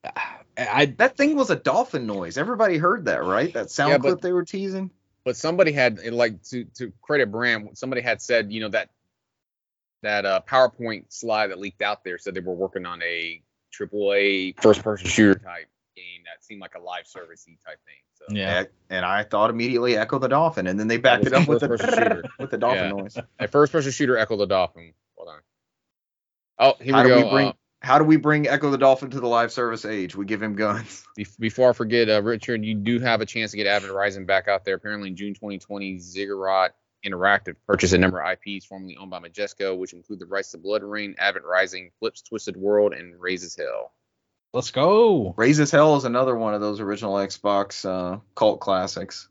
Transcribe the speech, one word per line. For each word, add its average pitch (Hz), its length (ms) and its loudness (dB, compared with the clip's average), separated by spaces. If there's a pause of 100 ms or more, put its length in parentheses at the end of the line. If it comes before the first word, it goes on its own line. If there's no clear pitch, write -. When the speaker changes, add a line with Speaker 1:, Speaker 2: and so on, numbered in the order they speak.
Speaker 1:
I, - 60 -12 (460)
I 147 300 0
Speaker 2:
That 226 300 0
thing 294 200 0
was 254 140 0
a 156 60 2
dolphin 143 500 -2
noise. 95 320 -6
Everybody 202 400 0
heard 175 280 0
that, 78 180 0
right? 107 280 0
That 107 180 -6
sound 143 200 0
Speaker 3:
Yeah, 143 80 6
but 123 100 0
Speaker 2:
clip 180 140 0
they 180 100 -2
were 180 120 0
teasing? 190 460 -6 (340)
Speaker 3:
But 123 120 -2
somebody 165 360 2
had, 123 300 0 (100)
like, 117 320 0
to, 120 200 -10 (120)
to 117 240 -12
credit 135 300 0
Bram, 113 440 -2
somebody 127 280 -6
had 117 180 -2
said, 113 320 0
you 110 80 -8
know, 110 100 -6
that, 101 200 -4 (1120)
that, 104 240 -2
uh, 95 220 2
PowerPoint 120 600 0
slide 107 380 -2
that 92 120 -10
leaked 98 200 -10
out 104 220 -4
there 90 160 -10
said 95 160 -10
they 92 60 -6
were 90 140 -6
working 92 320 -6
on 87 160 -10
a 85 380 -6 (300)
triple 101 440 -4
A 98 460 0
first-person 101 480 4
shooter 101 300 6
type 87 300 -16 (280)
game 90 280 -20
that 85 200 -20
seemed 104 160 -20
like 90 140 -18
a 87 60 -16
live 90 260 -12
service-y 82 580 -20
type 78 200 -18
thing. 76 100 -20 (240)
So. 73 60 -20 (120)
Speaker 1:
Yeah. 92 220 -2
Speaker 2:
And, 98 100 -4 (220)
and 92 140 -4
I 98 180 0
thought 107 280 0
immediately 120 460 0
Echo 113 220 0
the 131 100 -2
Dolphin, 143 380 2
and 92 120 -2
then 107 100 -2
they 117 80 0
backed 123 280 4
Speaker 3:
That - 100 0
Speaker 2:
it - 20 6
Speaker 3:
was 180 60 6
Speaker 2:
up 151 60 2
with 120 140 2
Speaker 3:
a - 60 -2
first-person 120 340 0
Speaker 2:
the, 233 80 2
<laughs> 214 60 -2
Speaker 3:
shooter. 170 120 -12 (120)
Speaker 2:
with 135 100 -8
the 110 80 -6
dolphin 104 260 0
Speaker 3:
Yeah. 90 60 -2 (120)
Speaker 2:
noise. 95 140 -14 (220)
Speaker 3:
A 107 80 -4
first-person 143 460 2
shooter, 127 260 2
Echo 110 180 0
the 101 100 0
Dolphin. 87 460 -2 (240)
Hold 87 120 -20
on. 76 120 -20 (1160)
Oh, 113 240 6
here 131 120 0
Speaker 2:
How 117 100 8
Speaker 3:
we 127 60 10
Speaker 2:
do 123 40 8
Speaker 3:
go. 120 100 8
Speaker 2:
we 107 60 0
bring, 139 180 4
Speaker 3:
Uh, - 40 -4 (280)
Speaker 2:
how 139 180 4
do 156 60 6
we 156 120 6
bring 147 320 2
Echo 139 220 0
the 139 80 0
Dolphin 135 320 4
to 135 100 -8
the 123 80 -4
live 117 240 2
service 113 320 -4
age? 98 320 -6
We 98 80 -6
give 101 180 -6
him 107 140 -6
guns. 107 540 -4
<laughs> - 80 -20
Speaker 3:
Bef-, - 200 -14
before 117 320 2
I - 40 2
forget, 117 340 2
uh, 107 140 4
Richard, 110 420 -4
you 110 100 -4
do 110 260 -2
have 117 200 0
a 110 60 -4
chance 110 260 -8
to 104 40 -12
get 104 120 -2
Advent 98 260 -2
Rising 98 320 -4
back 95 220 0
out 98 160 -2
there. 98 100 -2
Apparently 104 360 -8
in 90 60 -10
June 101 180 -10
twenty 101 240 -10
twenty, 98 400 -10
Ziggurat 95 760 -2 (300)
Interactive 95 520 0 (100)
purchased 95 260 4
a 92 60 6
number 92 220 2
of 78 80 -4
I 92 80 -2
Ps 101 280 -14
formerly 95 320 -18
owned 92 140 -18
by 90 80 -12
Majesco, 95 580 -6
which 92 160 -8
include 90 280 -16
the 87 60 -16
rights 98 260 -6
to 90 60 -18
Blood 98 260 -4
Rain, 104 340 -10
Advent 95 260 0
Rising, 90 540 -2
Flips - 240 -6
Twisted 104 340 -10
World, 104 360 2
and 87 280 -16
Raises 90 360 -6
Hell. 60 340 -8 (640)
Speaker 1:
Let's 127 160 -4
go. 170 640 4
Speaker 2:
Raises 143 360 4
Hell 151 240 8
is 139 80 -2
another 123 320 0
one 110 180 -2
of 104 60 -2
those 104 180 -4
original 104 360 -4
Xbox, 101 720 -2
uh, 92 360 -4 (160)
cult 107 240 2
classics. 95 720 -4